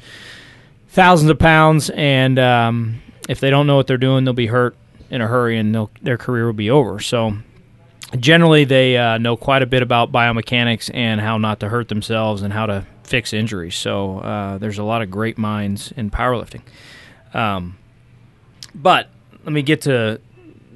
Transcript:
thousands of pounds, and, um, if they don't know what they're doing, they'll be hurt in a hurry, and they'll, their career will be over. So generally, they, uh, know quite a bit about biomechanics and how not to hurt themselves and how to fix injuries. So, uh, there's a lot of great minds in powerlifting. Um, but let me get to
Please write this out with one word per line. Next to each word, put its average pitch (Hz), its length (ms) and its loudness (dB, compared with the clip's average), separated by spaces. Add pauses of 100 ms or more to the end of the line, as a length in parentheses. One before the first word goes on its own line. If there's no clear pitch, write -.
(880)
thousands 180 420 6
of 135 100 -2
pounds, 156 500 4
and, 131 480 2
um, 117 640 0 (260)
if 127 120 -6
they 135 100 2
don't 143 160 4
know 143 100 4
what 131 120 2
they're 131 100 0
doing, 131 260 2
they'll 127 80 0
be 120 140 -2
hurt 123 300 0 (340)
in 131 100 -4
a 110 60 0
hurry, 117 320 0
and 107 160 0
they'll, 110 160 -2 (120)
their 127 140 -2
career 117 300 -2
will 117 60 0
be 107 180 -2
over. 113 300 2
So 113 340 -2 (840)
generally, 156 460 6
they, 131 320 4
uh, 117 220 0
know 117 180 -2
quite 135 260 0
a 127 40 0
bit 127 160 0
about 120 300 0
biomechanics 117 840 0
and 113 260 -2
how 110 160 -2
not 107 240 -2
to 107 80 -6
hurt 117 200 -4
themselves 107 540 -4
and 101 100 -6
how 110 140 -4
to 98 200 -6 (180)
fix - 300 -4
injuries. 107 420 -6
So, 98 440 -6
uh, 104 380 -8
there's 104 200 -8
a 104 60 -8
lot 113 180 -4
of 98 80 -10
great 110 260 -6
minds 104 600 -6
in 107 140 -6
powerlifting. 120 520 -4 (720)
Um, 95 420 -4 (1000)
but 151 340 0 (360)
let 156 80 -8
me 151 100 -2
get 147 200 0
to 117 380 0 (560)